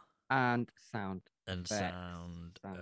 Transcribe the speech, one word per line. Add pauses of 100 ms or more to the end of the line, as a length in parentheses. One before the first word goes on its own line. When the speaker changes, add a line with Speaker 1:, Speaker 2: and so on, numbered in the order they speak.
(300)
Speaker 1:
and (220)
sound (260)
Speaker 2:
And
Speaker 1:
effects.
Speaker 2:
sound
Speaker 1:
Sound